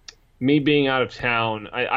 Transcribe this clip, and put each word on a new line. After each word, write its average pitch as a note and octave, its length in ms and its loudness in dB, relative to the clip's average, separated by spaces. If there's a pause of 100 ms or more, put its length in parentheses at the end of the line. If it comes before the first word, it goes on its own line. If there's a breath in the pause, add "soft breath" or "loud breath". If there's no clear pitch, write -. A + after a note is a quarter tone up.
(400)
me C#3 180 4
being D3 280 2
out C3 160 2
of - 120 -4
town, A2+ 580 -2
I, B2 140 -2 (100)